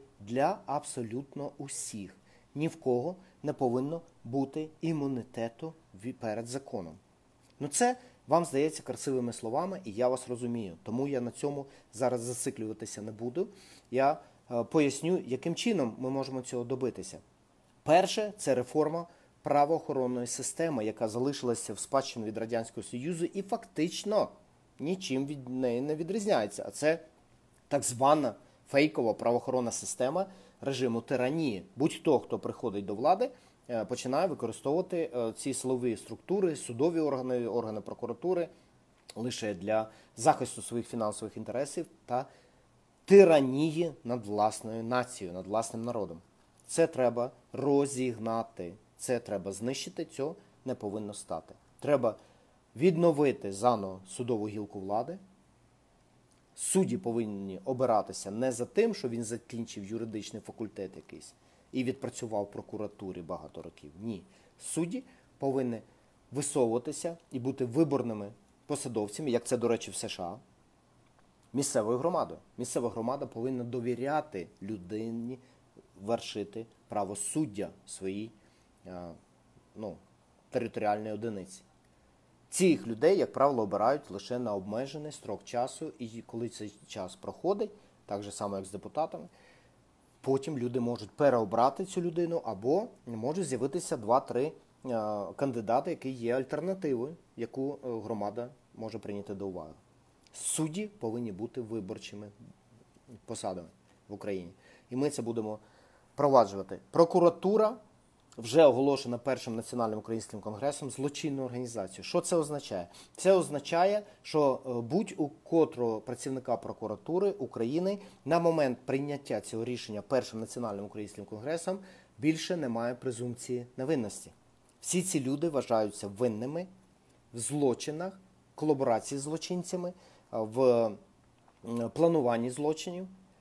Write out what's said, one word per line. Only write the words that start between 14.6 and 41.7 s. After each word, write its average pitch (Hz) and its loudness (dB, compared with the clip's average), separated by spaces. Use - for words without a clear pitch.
поясню, 156 2
яким 131 -2
чином 147 0
ми 127 -2
можемо 131 -4
цього 123 -4
добитися. 123 -4
Перше — 190 4
це 135 2
реформа 156 0
правоохоронної 139 2
системи, 139 -2
яка 110 -2
залишилася 120 0
в 101 -10
спадщину 131 -2
від 110 -4
Радянського 113 -4
Союзу 160 -4
і - -4
фактично 196 0
нічим 139 -2
від 139 -8
неї 127 0
не 151 -2
відрізняється. 170 0
А 101 -10
це 160 2
так 139 0
звана 139 6
фейкова 139 4
правоохоронна 120 2
система 156 -2
режиму 123 0
тиранії. 127 0
Будь-хто, 147 4
хто 107 -4
приходить 104 -4
до 104 -4
влади, 190 4
е, 113 -2
починає 131 0
використовувати, 160 -2
е, 113 -2
ці 135 -4
силові 123 0
структури, 175 -2
судові 151 0
органи, 127 0
органи 107 -2
прокуратури 160 -4
лише 113 -4
для 107 0
захисту 127 2
своїх 117 -4
фінансових 107 -4
інтересів 123 -4